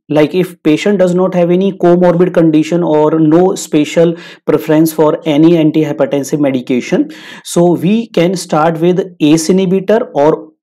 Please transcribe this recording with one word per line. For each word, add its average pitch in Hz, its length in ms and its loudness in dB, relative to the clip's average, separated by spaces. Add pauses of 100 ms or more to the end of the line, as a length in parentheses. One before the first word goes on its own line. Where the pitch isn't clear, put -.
(100)
Like 147 240 0
if 180 280 -4
patient 165 360 0
does 180 160 0
not 185 180 -2
have 175 180 0
any 185 220 0
comorbid 175 600 2
condition 165 480 0
or 156 360 0
no 165 360 2
special 170 600 0 (300)
preference 160 480 0
for 151 320 0
any 160 280 2
antihypertensive 147 840 -2
medication, 135 720 -2 (340)
so 175 300 0
we 190 360 -2
can 175 280 -2
start 165 420 -2
with 170 220 0 (200)
ace 156 280 2
inhibitor 190 640 0
or 151 380 0 (120)